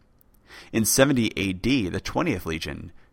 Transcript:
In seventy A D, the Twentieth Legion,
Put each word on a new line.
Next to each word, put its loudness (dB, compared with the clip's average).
In 2
seventy 4
A 0
D, 0
the -4
Twentieth -2
Legion, -6